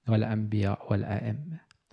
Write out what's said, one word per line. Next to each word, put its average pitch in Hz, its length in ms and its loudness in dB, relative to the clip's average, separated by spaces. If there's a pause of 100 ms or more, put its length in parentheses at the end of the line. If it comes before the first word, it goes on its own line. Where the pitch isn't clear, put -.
والأنبياء 107 840 2
والأئمة، 113 680 -2 (320)